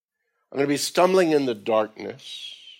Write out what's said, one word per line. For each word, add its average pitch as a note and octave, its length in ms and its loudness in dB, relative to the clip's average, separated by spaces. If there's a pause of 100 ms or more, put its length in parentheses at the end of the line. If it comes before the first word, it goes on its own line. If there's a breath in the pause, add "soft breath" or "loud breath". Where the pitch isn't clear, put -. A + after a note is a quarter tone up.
(500)
I'm - 80 -12
gonna C#3 80 0
be C#3+ 100 0
stumbling F3+ 540 2
in C#3+ 160 2
the B2 80 0
darkness, G#2+ 1000 -4 (260)